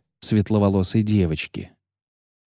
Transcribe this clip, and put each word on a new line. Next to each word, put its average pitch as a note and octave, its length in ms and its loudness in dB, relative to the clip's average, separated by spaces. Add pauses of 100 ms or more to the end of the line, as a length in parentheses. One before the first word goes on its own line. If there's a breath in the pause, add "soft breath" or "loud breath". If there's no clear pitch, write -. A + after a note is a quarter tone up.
(200)
светловолосой G2+ 840 0
девочки. G2 680 -2 (760)